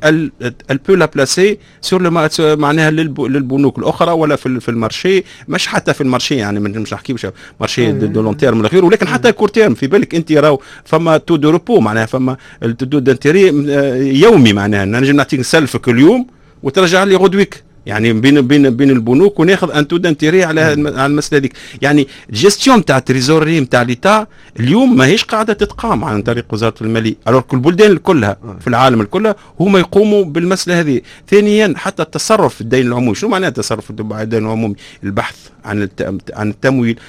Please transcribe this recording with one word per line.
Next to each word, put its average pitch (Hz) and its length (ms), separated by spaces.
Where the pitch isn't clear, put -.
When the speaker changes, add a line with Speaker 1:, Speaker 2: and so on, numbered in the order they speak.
Speaker 1:
ال، 156 280
ال 139 80
بو - 160
لا 170 120
بلاسي 185 520
سور 185 220
لو 175 80
ما-، 160 180
معناها 151 500
للب-، 156 300
للبنوك 135 580
الاخرى 165 340
ولا 156 240
في - 100
ال-، 127 140
في - 80
المارشي، 120 560
مش 165 180
حتى 165 280
في - 60
المارشي، 127 340
يعني 104 260
ما 104 80
نجمش 107 240
نحكيوش 110 340
مارشي 113 260
Speaker 2:
أي. 104 60
Speaker 1:
دو، 113 140
دو 107 160
لون 107 140
تيرم 117 240
الاخير، 170 240
ولكن 196 240
حتى 240 240
كور 208 160
تيرم. 208 260
في 139 120
بالك 190 280
انت 160 180
راهو 147 280
فما 160 320
تو 165 200
دو 147 140
روبو، 175 300
معناها 110 260
فما 131 300
التو 117 240
دو 147 120
دانتيري، 143 500
آه، 143 480
يومي، 139 560
معناها 101 320
نجم 131 320
نعطيك 139 240
نسلفك 127 480
اليوم 170 380
وترجع 185 420
لي 190 120
غدويك، 190 480
يعني 110 260
بين، 135 280
بين، 139 300
بين 135 200
البنوك، 135 500
وناخذ 180 300
ان 147 180
تو 175 80
دانتيري 170 480
على 156 320
Speaker 2:
مم. 147 100
Speaker 1:
الم-، 143 120
على 135 80
المساله 147 320
هذيك. 139 140
يعني 143 260
جيستيون 202 540
تاع 135 140
تريزوري 151 600
نتاع 123 220
ليتا 190 440
اليوم 220 360
ماهيش 139 280
قاعده 220 280
تتقام 202 520
عن 107 180
طريق 117 300
وزاره 110 280
الماليه، 113 340
الوغ 127 120
كل - 160
البلدان 175 400
كلها 110 480
Speaker 2:
آه. 101 160
Speaker 1:
في - 80
العالم 123 320
الكل 190 340
هما 190 180
يقوموا 202 460
بالمساله 175 560
هذه. 147 200
ثانياً، 208 480
حتى - 260
التصرف 160 520
في - 60
الدين 123 260
العمومي. 120 280
شنو 214 160
معناه 185 180
التصرف 117 360
في - 60
الدين 107 540
العمومي؟ 110 300
البحث 101 320
عن 104 180
الت-، - 500
عن 104 180
التمويل، 120 480